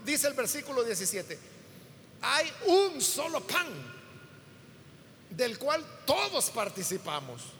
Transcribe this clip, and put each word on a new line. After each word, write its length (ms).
Dice 240
el 60
versículo 500
diecisiete: 560
"Hay 300
un 360
solo 400
pan 260
del 280
cual 280
todos 440
participamos. 920